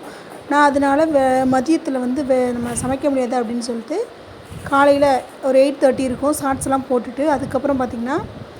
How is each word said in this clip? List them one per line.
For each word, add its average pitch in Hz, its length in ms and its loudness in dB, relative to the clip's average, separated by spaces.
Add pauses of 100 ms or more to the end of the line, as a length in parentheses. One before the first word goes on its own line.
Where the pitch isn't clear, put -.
(500)
நான் 285 180 4
அதனால 277 380 2
வே-, 262 460 2
மதியத்துல 262 480 0
வந்து 254 240 -2
வே-, 254 280 2
நம்ம 240 240 -4
சமைக்க 269 340 -2
முடியாது 254 260 0
அப்படின்னு 240 240 -2
சொல்லிட்டு, 233 380 -6 (680)
காலையில 285 440 4 (360)
ஒரு 269 160 4
எயிட் 277 220 4
தேர்ட்டி 262 180 4
இருக்கும், 262 340 -2
ஷார்ட்ஸ்லாம் 269 560 -2
போட்டுட்டு, 254 380 -2
அதுக்கப்புறம் 269 540 0
பார்த்தீங்கன்னா, 247 360 -4 (420)